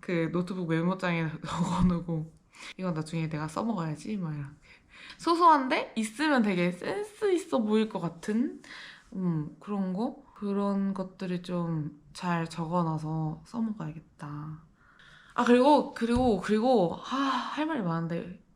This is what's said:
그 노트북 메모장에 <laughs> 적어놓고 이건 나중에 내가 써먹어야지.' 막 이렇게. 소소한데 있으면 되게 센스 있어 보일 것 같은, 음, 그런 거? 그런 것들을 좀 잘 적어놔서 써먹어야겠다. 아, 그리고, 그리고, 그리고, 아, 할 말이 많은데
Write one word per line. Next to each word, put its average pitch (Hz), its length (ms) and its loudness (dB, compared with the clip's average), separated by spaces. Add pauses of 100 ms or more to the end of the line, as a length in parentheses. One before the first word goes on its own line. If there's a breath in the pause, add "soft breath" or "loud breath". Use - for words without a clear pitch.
그 165 320 0
노트북 180 360 -2
메모장에 170 600 0 (120)
<laughs> 170 60 -10
적어놓고 170 840 0 (460 loud breath)
이건 185 160 -2
나중에 160 340 -4
내가 156 200 -6
써먹어야지.' 190 720 -4
막 156 160 -6
이렇게. 143 160 -10 (680 loud breath)
소소한데 330 760 4
있으면 254 460 2
되게 180 300 2
센스 403 600 -4
있어 320 280 0
보일 214 280 2
것 190 120 -6
같은, 220 640 -2 (520 loud breath)
음, 170 460 -2
그런 196 320 -4
거? 226 300 -4 (120)
그런 202 600 -2
것들을 185 480 -6
좀 165 600 -4 (100)
잘 170 360 -2
적어놔서 160 960 -2
써먹어야겠다. 156 1160 -8 (720 loud breath)
아, 247 100 2
그리고, 247 500 8
그리고, 233 460 4
그리고, 214 540 4 (160)
아, 247 60 -2
할 269 500 -2
말이 311 160 0
많은데 165 560 -4 (180)